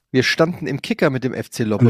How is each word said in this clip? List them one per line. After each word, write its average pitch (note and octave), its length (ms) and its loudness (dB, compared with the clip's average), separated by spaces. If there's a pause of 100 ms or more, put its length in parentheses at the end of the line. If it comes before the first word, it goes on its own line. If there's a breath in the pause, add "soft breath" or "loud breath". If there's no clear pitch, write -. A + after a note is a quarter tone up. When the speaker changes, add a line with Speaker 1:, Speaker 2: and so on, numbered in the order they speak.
(120)
Speaker 1:
Wir B2+ 120 2
standen E3 420 0
im C3+ 160 -4
Kicker G3+ 300 0
mit B2+ 120 -2
dem B2+ 100 -2
F - 180 -8
C - 120 -2
Speaker 2:
Im G#2+ 60 0
Speaker 1:
Lobberich. G#2+ 200 4